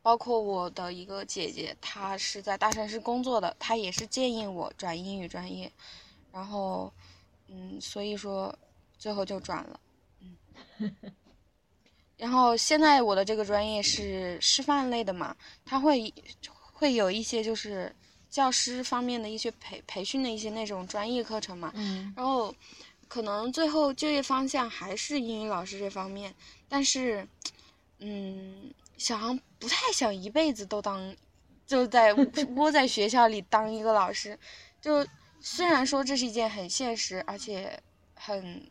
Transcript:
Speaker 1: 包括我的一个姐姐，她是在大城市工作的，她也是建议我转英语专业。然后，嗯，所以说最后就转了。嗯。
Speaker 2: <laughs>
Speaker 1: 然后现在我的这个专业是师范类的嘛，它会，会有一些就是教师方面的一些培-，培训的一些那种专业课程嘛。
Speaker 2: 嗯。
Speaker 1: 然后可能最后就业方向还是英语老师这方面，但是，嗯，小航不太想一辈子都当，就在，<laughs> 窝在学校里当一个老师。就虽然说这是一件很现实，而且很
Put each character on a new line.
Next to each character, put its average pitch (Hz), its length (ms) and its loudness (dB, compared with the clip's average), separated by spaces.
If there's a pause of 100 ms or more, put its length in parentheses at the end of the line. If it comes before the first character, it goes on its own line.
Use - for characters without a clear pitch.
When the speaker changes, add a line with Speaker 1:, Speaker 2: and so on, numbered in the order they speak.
Speaker 1:
包 226 160 6
括 233 240 0
我 190 300 -2
的 180 200 -8
一 180 140 -10
个 196 200 -10
姐 185 260 -6
姐， 160 280 -10
她 196 380 -8
是 202 240 -6
在 196 160 -4
大 214 140 2
城 214 180 -2
市 214 100 -6
工 240 240 0
作 247 160 2
的， 175 200 0
她 - 180 0
也 190 160 -4
是 214 140 -2
建 254 260 0
议 220 140 -4
我 185 320 -6
转 170 200 -6
英 190 220 -8
语 175 80 -8
专 180 240 -10
业。 185 180 -10 (640)
然 185 140 -10
后， 190 440 -4 (580)
嗯， 190 300 -14
所 202 240 -8
以 208 140 -4
说 196 400 -6 (400)
最 214 160 -8
后 202 140 -2
就 196 120 -6
转 185 260 -6
了。 - 160 -16 (1000)
嗯。 208 140 -4
Speaker 2:
<laughs> 196 200 -18 (1040)
Speaker 1:
然 233 100 -4
后 247 280 6
现 302 240 4
在 294 200 10
我 208 140 4
的 196 100 4
这 214 120 0
个 214 80 0
专 208 200 2
业 214 160 -2
是 190 600 -2
师 - 200 4
范 269 300 2
类 233 140 0
的 190 80 -2
嘛， 175 240 -6 (280)
它 269 140 -2
会， 262 340 4 (600)
会 285 220 2
有 208 140 4
一 214 140 0
些 220 220 -2
就 220 100 -2
是 202 400 -8 (340)
教 269 220 2
师 247 320 0
方 247 220 -2
面 240 180 -2
的 214 60 -6
一 220 100 -8
些 233 100 -4 (120)
培-， - 260 -14
培 - 180 -8
训 269 160 -4
的 262 80 0
一 226 80 -4
些 214 140 -6
那 220 160 -6
种 190 220 -8
专 214 200 -4
业 247 140 0
课 220 180 -4
程 190 160 -10
嘛。 170 200 -8
Speaker 2:
嗯。 196 400 -6
Speaker 1:
然 254 100 -4
后 247 260 0 (540)
可 233 160 -8
能 214 300 -2
最 311 160 2
后 302 260 4
就 302 160 -2
业 294 100 2
方 269 280 0
向 254 200 -2
还 202 280 -10
是 285 240 -2
英 226 260 -4
语 - 20 -4
老 180 160 -4
师 196 140 -10
这 202 100 -4
方 196 220 -8
面， 196 240 -10 (340)
但 277 160 0
是， 247 400 0 (760)
嗯， 196 680 -10 (280)
小 - 200 -2
航 233 220 -4 (220)
不 240 80 -10
太 262 80 0 (160)
想 220 200 2
一 190 160 -8
辈 302 240 2
子 208 140 -6
都 208 160 -4
当， 190 320 -4 (540)
就 254 180 4
在， 226 260 8 (220)
<laughs> 294 220 0
窝 302 160 6
在 285 120 8
学 220 240 2
校 240 200 8
里 214 140 0
当 220 300 2
一 220 80 -6
个 220 120 2
老 196 200 4
师。 208 240 -8 (440)
就 294 260 2 (340)
虽 - 240 -4
然 285 220 6
说 269 160 2
这 269 140 0
是 247 100 0
一 226 60 -4
件 226 180 0
很 196 180 -8
现 233 280 -2
实， 185 320 -4
而 202 100 -8
且 196 420 -8 (360)
很 190 440 -8 (100)